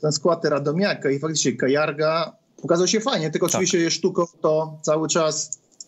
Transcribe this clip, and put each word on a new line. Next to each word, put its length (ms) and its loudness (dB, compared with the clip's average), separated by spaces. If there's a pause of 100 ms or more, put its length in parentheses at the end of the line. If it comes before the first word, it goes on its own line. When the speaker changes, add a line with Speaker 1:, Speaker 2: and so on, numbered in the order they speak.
Speaker 1:
ten 120 0
skład 320 0
Radomiaka 680 0
i 80 0
faktycznie 340 -2
Kajarga 800 0 (300)
pokazał 240 2
się 140 2
fajnie, 300 -2
tylko 160 0
Speaker 2:
Tak. 80 0
Speaker 1:
oczywiście 240 2
jest 180 2
sztuką 280 0 (160)
to 420 0
cały 260 0
czas 500 -2 (300)